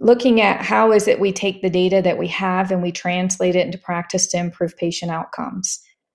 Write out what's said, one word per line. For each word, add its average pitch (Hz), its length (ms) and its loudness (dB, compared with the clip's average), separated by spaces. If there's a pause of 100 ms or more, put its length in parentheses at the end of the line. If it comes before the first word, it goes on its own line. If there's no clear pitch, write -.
Looking 233 400 4
at 196 200 2
how 214 300 2
is 208 160 4
it - 140 2
we 196 120 2
take 190 300 -4
the 185 80 0
data 180 320 2
that 175 160 2
we 175 100 -4
have 185 420 -2
and 185 120 0
we 175 100 -4
translate 180 640 -2
it 180 100 2
into 180 140 -6
practice 175 500 -4
to 175 100 -4
improve 175 380 -4
patient 170 360 -6
outcomes. - 680 -8 (340)